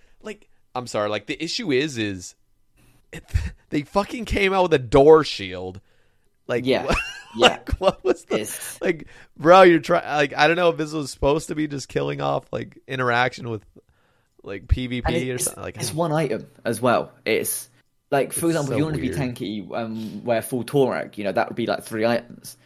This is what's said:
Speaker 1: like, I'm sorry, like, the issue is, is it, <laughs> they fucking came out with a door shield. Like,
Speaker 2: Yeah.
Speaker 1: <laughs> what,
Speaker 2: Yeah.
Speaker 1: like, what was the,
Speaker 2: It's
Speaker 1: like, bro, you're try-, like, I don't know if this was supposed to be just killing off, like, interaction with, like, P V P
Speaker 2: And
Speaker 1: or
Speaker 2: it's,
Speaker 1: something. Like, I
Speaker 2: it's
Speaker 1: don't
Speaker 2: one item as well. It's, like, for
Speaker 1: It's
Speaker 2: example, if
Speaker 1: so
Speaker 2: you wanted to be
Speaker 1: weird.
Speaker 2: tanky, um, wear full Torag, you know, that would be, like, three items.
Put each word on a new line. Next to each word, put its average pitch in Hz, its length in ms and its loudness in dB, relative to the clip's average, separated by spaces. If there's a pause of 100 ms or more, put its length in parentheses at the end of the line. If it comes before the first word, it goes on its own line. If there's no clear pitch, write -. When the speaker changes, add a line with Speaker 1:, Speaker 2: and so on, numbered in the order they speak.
(220)
Speaker 1:
like, 214 260 -14 (260)
I'm 123 120 -6
sorry, 104 240 -2
like, 107 160 -4
the 147 180 -6
issue 175 260 -4
is, 135 280 0
is 101 360 -6 (760)
it, - 120 -16 (220)
<laughs> - 220 -16
they 151 140 -4
fucking 202 420 -6
came 196 300 0
out 185 80 4
with 175 100 0
a 147 60 6
door 156 440 8
shield. 92 600 -8 (640)
Like, 123 180 -2
Speaker 2:
Yeah. 123 200 2
Speaker 1:
<laughs> - 20 -8
what, 170 100 2 (400)
Speaker 2:
Yeah. 117 120 8
Speaker 1:
like, - 200 -8 (100)
what 185 240 0
was - 220 -2
the, - 160 -4
Speaker 2:
It's - 400 -12
Speaker 1:
like, 175 260 -4 (300)
bro, 175 280 8
you're 170 160 8
try-, 147 360 -2
like, 147 180 0
I 147 120 4
don't 160 100 4
know 175 140 2
if 147 80 -2
this 151 160 -6
was 147 160 -6
supposed 151 380 0
to 175 60 -6
be 151 140 -4
just 143 220 -10
killing 143 320 -4
off, 143 300 -2
like, 120 260 -8 (100)
interaction 127 600 -2
with, 107 160 -10 (800)
like, 98 220 -12
P 127 220 0
V 123 140 -4
P 123 180 -2
Speaker 2:
And 127 100 -4
Speaker 1:
or 123 60 -4
Speaker 2:
it's, 120 80 -4
Speaker 1:
something. - 180 -8
Like, 90 140 -10
I 104 40 -12
Speaker 2:
it's 110 100 -6
Speaker 1:
don't 151 80 -8
Speaker 2:
one 165 140 0
item 151 340 -2 (180)
as 110 160 -4
well. 113 320 0 (120)
It's, - 440 -2 (420)
like, 139 220 0
for - 180 -4
Speaker 1:
It's 160 60 2
Speaker 2:
example, 143 160 -2
if - 20 -2
Speaker 1:
so 110 40 -2
Speaker 2:
you - 60 0
wanted - 120 -4
to - 60 -6
be - 80 -2
Speaker 1:
weird. 123 260 -4
Speaker 2:
tanky, 104 360 -8
um, 110 520 -8
wear 117 180 0
full 120 220 -4
Torag, 120 520 0
you 104 60 -8
know, 98 100 -2
that 107 160 0
would - 80 -10
be, 117 100 -4
like, - 180 -2
three 110 200 -4
items. - 600 -4